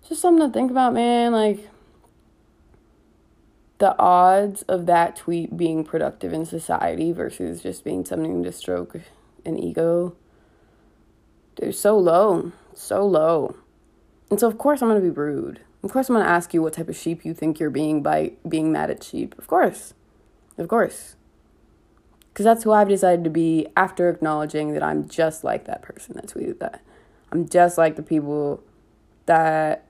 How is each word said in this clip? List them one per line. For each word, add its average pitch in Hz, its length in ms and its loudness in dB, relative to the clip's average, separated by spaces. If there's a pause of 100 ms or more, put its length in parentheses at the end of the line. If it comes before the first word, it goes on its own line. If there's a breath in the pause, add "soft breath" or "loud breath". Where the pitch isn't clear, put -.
It's - 100 -16
just 320 100 -6
something 330 260 4
to 240 60 -2
think 247 180 0
about, 247 220 2
man. 240 400 2
Like, 214 380 0 (2000 soft breath)
the 190 200 2
odds 185 640 4
of 180 240 -2
that 170 300 2
tweet 170 400 -6
being 160 260 -2
productive 156 520 -6
in 160 100 -4
society 165 680 -4
versus - 500 -8
just - 220 -10
being 175 200 -6
something 160 380 -4
to 90 100 -6
stroke - 440 -8 (500 soft breath)
an 160 120 -6
ego, 170 560 -2 (1400 soft breath)
they're - 160 -6
so 208 240 2
low, 175 560 4 (220 soft breath)
so 196 320 -2
low. 160 500 2 (720)
And 208 120 0
so, 233 80 4
of 220 100 -4
course, 277 240 2
I'm 233 60 2
gonna 214 120 4
be 180 100 0
rude. 143 500 -6 (240)
Of 202 80 -8
course, 262 160 -2
I'm 247 80 2
gonna 185 120 2
ask 170 240 0
you 165 100 2
what 160 100 -2
type 165 160 -8
of - 80 -10
sheep 165 280 -6
you 160 80 -8
think 156 280 -4
you're 151 100 -2
being 151 320 -2
by 156 300 0 (160)
being 156 240 0
mad 151 180 -2
at - 140 -8
sheep. - 340 -10
Of - 80 -20
course. - 480 0 (640)
Of 165 80 -6
course. - 480 -2 (1200)
'Cause - 80 -6
that's 226 220 4
who 220 80 4
I've 208 160 6
decided 185 340 4
to 165 80 -2
be 160 460 0
after 180 340 0
acknowledging 151 640 -4
that 151 100 -4
I'm 151 240 -2
just 160 380 -4
like - 220 -4
that - 160 -10
person - 340 -18
that - 100 -14
tweeted - 320 -10
that. - 240 -12 (480 soft breath)
I'm 165 180 -2
just 175 300 4
like 160 160 4
the 156 80 -12
people 147 640 -4 (640)
that 156 640 2